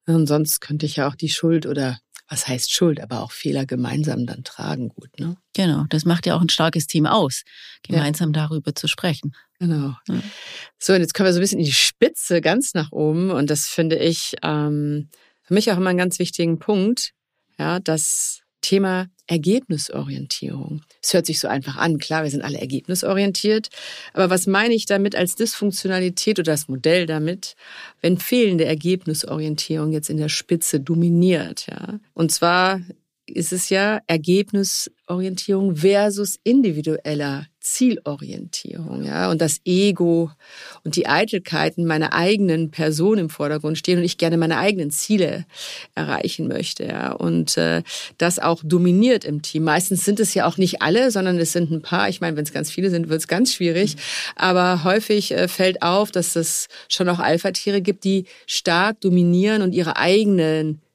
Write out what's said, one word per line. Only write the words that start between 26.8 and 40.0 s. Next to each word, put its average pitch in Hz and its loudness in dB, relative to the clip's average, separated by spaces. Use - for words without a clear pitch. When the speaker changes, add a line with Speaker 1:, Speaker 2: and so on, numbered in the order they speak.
Speaker 1:
damit, 160 -4
wenn 175 2
fehlende 190 2
Ergebnisorientierung 156 -2
jetzt 151 -4
in 156 -2
der 151 -2
Spitze - -2
dominiert, 170 2
ja? - -10
Und 165 0
zwar 180 2
ist - -6
es 180 -4
ja 202 2
Ergebnisorientierung 190 -2
versus 202 2
individueller 151 0
Zielorientierung, - -4
ja, 180 -2
und 165 2
das 160 0
Ego 175 4